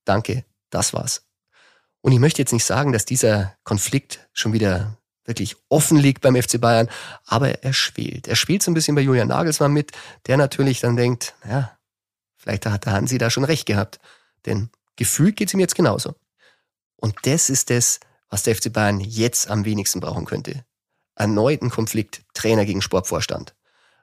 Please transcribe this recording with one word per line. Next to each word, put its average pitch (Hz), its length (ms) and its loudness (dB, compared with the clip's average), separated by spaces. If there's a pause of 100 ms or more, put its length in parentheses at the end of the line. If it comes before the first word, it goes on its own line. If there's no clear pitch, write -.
danke, 107 380 -2 (280)
das - 220 -2
war's.“ - 280 -6 (800)
Und 131 120 4
ich 120 60 6
möchte 147 220 2
jetzt 123 120 -2
nicht 117 120 0
sagen, 131 280 0
dass 101 120 0
dieser 107 580 0
Konflikt - 680 -4
schon 110 200 -2
wieder 104 440 0 (280)
wirklich 120 300 -6 (140)
offen 156 280 4
liegt 139 240 4
beim 131 140 6
F 123 120 2
C 123 120 0
Bayern, 117 280 4 (380)
aber - 380 0
er 135 100 -2
schwelt. - 540 -6
Er 113 80 -2
schwelt 190 260 0
so - 80 -2
ein 170 60 2
bisschen 156 180 0
bei 147 80 2
Julian 127 280 2
Nagelsmann 151 440 0
mit, 147 180 0 (360)
der 131 100 2
natürlich 139 440 2
dann 120 140 0
denkt, 123 380 0 (160)
„Ja, 127 260 -4 (640)
vielleicht - 300 -6
hat 101 180 -2
der 104 80 -2
Hansi 120 240 0
da 117 140 0
schon 127 120 0
recht 151 220 0
gehabt.“ 101 340 -2 (460)
Denn 107 240 -4 (280)
gefühlt 165 380 2
geht's 196 200 -4
ihm 196 40 0
jetzt 180 140 0
genauso. - 400 0 (840)
Und 107 280 -4
das 139 260 2
ist 135 220 -2
das, - 280 0 (300)
was 98 140 -6
der 117 80 2
F 104 100 0
C 113 80 -4
Bayern 104 300 0
jetzt 110 500 -2
am 104 160 0
wenigsten 104 340 -2
brauchen 85 260 -6
könnte. - 380 -8 (520)
Erneut 110 480 0
ein 120 80 -2
Konflikt, - 500 -4 (140)
Trainer 110 300 2
gegen 95 180 -2
Sportvorstand. - 720 -4 (480)